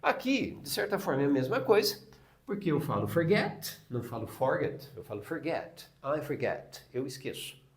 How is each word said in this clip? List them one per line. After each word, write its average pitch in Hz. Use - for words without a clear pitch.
Aqui, -
de 139
certa 208
forma, 139
é 143
a -
mesma 143
coisa, 214
porque 202
eu 147
falo 107
forget, 170
não 120
falo 110
forget, -
eu -
falo 104
forget. 147
I 147
forget, 120
eu 127
esqueço -